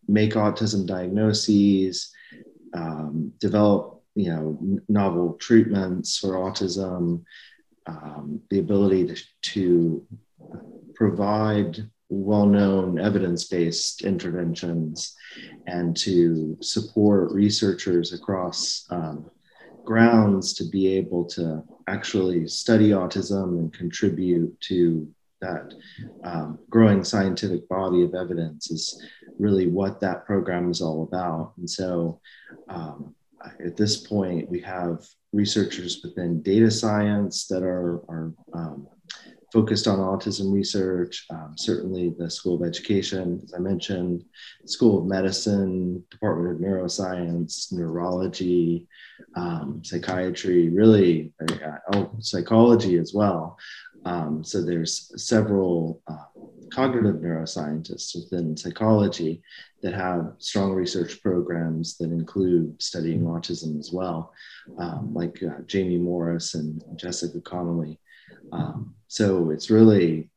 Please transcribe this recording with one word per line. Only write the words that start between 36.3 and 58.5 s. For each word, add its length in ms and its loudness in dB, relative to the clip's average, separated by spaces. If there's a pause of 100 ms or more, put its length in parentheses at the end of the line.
data 180 6 (120)
science 520 0 (160)
that 120 -2 (120)
are, 160 -2 (220)
are, 140 -6 (320)
um, 200 -10 (720)
focused 360 2
on 120 2
autism 480 -4 (140)
research, 520 -2 (220)
um, 160 -14 (180)
certainly 360 -4 (120)
the 200 -6
School 200 -2
of 140 -2
Education, 720 -4
as 100 -20
I 60 -12 (120)
mentioned, 540 -4 (500)
School 240 6
of 60 -4 (120)
Medicine, 920 -2
Department 440 -2
of 120 -8
Neuroscience, 1080 -4
neurology, 1160 -2 (480)
um, 320 -6 (220)
psychiatry, 720 0 (200)
really, 580 8
uh, 380 -8 (160)
oh, 120 2 (260)
psychology 720 6
as 100 -8
well. 300 0 (600)
Um, 380 -4
so 180 -6
there's 320 -2 (380)
several, 680 2 (100)
uh, 140 -14 (540)
cognitive 420 2
neuroscientists 920 -6
within 420 -6